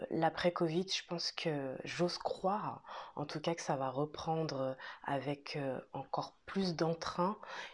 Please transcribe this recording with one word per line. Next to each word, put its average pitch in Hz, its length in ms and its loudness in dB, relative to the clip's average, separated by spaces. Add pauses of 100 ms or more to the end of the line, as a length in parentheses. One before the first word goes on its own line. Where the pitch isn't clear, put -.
l'après-covid, 170 760 4
je - 180 -2
pense - 280 -2
que 139 500 0
j'ose 175 340 0
croire, 185 640 -2 (360)
en 147 80 -2
tout 151 160 -6
cas, 170 120 2
que - 80 -4
ça 156 140 0
va 131 140 0
reprendre 143 880 0 (260)
avec, 143 540 -2
euh, 135 240 0 (100)
encore - 540 -4
plus 185 320 2
d'entrain 175 600 2 (360)